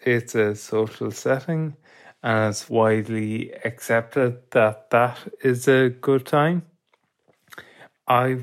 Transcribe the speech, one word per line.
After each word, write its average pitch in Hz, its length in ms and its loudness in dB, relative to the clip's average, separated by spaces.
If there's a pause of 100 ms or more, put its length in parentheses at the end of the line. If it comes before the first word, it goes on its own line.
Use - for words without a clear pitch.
it's 120 300 0
a 107 220 2
social 110 560 -4
setting 147 640 -4 (480)
and 110 260 0
it's - 180 -10
widely 110 840 0 (120)
accepted 120 840 -2
that 110 400 2
that 120 260 2 (260)
is 123 260 0
a 131 220 4 (100)
good 135 260 0
time. 160 380 2 (1400)
I 127 340 2